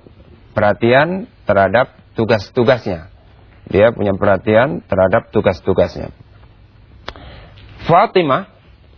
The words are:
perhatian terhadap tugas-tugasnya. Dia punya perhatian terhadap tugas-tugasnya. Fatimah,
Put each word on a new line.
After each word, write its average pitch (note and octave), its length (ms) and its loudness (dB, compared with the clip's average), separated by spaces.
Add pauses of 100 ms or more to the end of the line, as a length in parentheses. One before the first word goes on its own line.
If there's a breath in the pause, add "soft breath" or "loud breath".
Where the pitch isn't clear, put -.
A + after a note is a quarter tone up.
(520)
perhatian B2 800 0 (180)
terhadap G2 480 0 (160)
tugas-tugasnya. A2+ 960 -2 (600)
Dia G#2+ 240 4
punya G2+ 180 -2
perhatian G#2 720 0
terhadap F#2+ 480 0
tugas-tugasnya. F#2+ 800 -2 (1700 loud breath)
Fatimah, F3 640 0 (480)